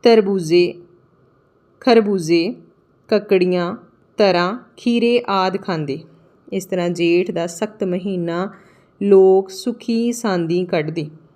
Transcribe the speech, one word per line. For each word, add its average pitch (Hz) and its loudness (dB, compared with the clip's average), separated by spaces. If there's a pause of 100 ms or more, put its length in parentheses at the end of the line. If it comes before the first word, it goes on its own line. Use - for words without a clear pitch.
ਤਰਬੂਜੇ, 190 2 (1040)
ਖਰਬੂਜੇ, 196 0 (540)
ਕੱਕੜੀਆਂ, 180 0 (400)
ਤਰਾਂ, 185 2 (180)
ਖੀਰੇ 240 0
ਆਦਿ 190 -2
ਖਾਂਦੇ। 156 -6 (540)
ਇਸ 190 -6
ਤਰ੍ਹਾਂ 175 -4
ਜੇਠ 175 0
ਦਾ 170 -4
ਸਖਤ 208 -8
ਮਹੀਨਾ 180 -6 (500)
ਲੋਕ 190 6
ਸੁਖੀ 233 -4
ਸਾਂਦੀ 180 -2
ਕੱਢਦੇ। 160 -4 (260)